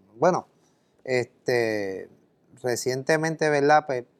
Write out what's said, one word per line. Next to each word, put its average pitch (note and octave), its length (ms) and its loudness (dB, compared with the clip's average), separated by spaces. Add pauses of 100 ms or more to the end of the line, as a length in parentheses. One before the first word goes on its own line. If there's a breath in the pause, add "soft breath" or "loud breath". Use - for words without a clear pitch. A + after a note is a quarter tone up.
(180)
bueno, D3+ 300 0 (560)
este, A2 1040 -2 (540)
recientemente, D3+ 840 -2
¿verdad? D3 360 4
Pues, B2 200 -6 (140)